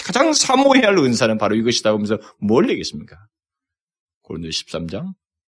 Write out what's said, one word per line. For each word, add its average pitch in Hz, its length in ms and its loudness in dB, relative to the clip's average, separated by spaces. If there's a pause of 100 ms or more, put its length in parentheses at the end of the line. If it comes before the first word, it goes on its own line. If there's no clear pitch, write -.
가장 285 260 2
사모해야 262 540 4
할 202 100 4
은사는 120 400 2
바로 104 180 0
이것이다 113 380 0
하면서 104 260 -2 (220)
뭘 123 300 2
얘기했습니까? - 440 -8 (1080)
고린도 80 280 -12
십삼 82 380 -8
장? 170 260 -10 (340)